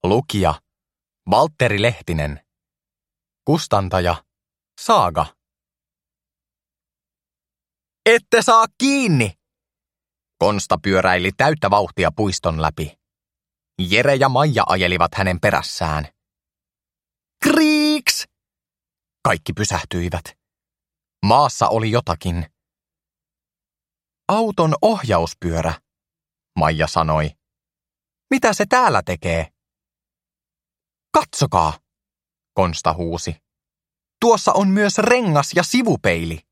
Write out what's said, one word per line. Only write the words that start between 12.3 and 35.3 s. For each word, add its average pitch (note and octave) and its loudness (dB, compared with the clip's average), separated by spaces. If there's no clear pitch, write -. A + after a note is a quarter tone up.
läpi. D#2 -4
Jere A2+ 2
ja C3+ 2
Maija B2+ 2
ajelivat F2+ 0
hänen F#2 -2
perässään. D#2 -2
"Kriiks!" D4+ 0
Kaikki G2 -2
pysähtyivät. F2 -6
Maassa A#2+ 2
oli A2 0
jotakin. F2 -4
"Auton G3 -2
ohjauspyörä", E2+ -2
Maija D#2 0
sanoi. D#2 -2
"Mitä B3 0
se G3 -2
täällä G3 2
tekee?" E2 -4
"Katsokaa!" E2+ 0
Konsta E2+ 0
huusi. E2+ -8
"Tuossa A3+ 2
on G3 2
myös G3+ 0
rengas G#3+ 2